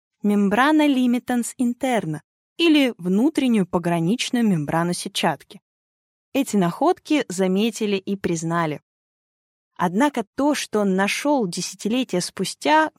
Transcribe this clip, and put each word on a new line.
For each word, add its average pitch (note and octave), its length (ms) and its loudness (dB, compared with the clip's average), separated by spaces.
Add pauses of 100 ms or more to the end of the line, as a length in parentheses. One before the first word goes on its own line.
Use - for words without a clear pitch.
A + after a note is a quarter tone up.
(240)
мембрана G#3 640 2
лимитанс B3 720 0
интерна, A#3 640 -2 (340)
или D4 400 4
внутреннюю G#3+ 720 2
пограничную F3 760 0
мембрану E3 500 0
сетчатки. - 680 -6 (720)
Эти C4+ 240 0
находки C#4 720 0
заметили G3 640 -2
и G3 200 -4
признали. E3 640 -2 (920)
Однако A3 500 0 (100)
то, C#4 200 2
что - 260 -2
он G3 140 2
нашёл G#3+ 520 0
десятилетия F#3 720 -4
спустя, D4+ 760 0